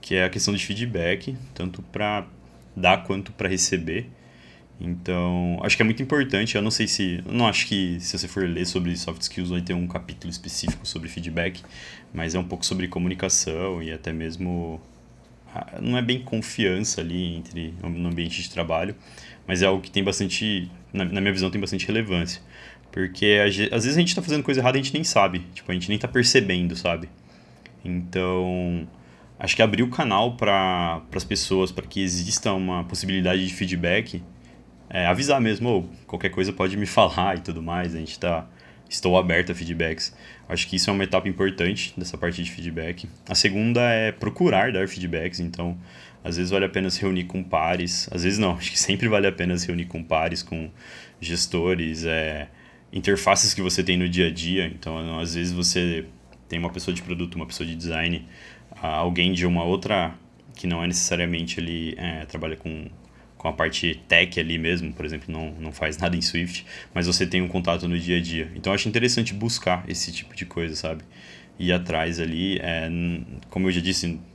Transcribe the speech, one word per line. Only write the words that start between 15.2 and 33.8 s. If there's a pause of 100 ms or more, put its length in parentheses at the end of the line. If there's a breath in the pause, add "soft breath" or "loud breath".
ah,
não
é
bem
confiança
ali
entre,
no
ambiente
de
trabalho, (540 loud breath)
mas
é
algo
que
tem
bastante, (220)
na,
na
minha
visão,
tem
bastante
relevância. (520 loud breath)
Porque
a
ge-,
às
vezes
a
gente
tá
fazendo
coisa
errada
e
a
gente
nem
sabe, (140)
tipo,
a
gente
nem
tá
percebendo,
sabe? (760 loud breath)
Então, (500 loud breath)
acho
que
abrir
o
canal
pra, (100)
pras
pessoas,
pra
que
exista
uma
possibilidade
de
feedback, (680 loud breath)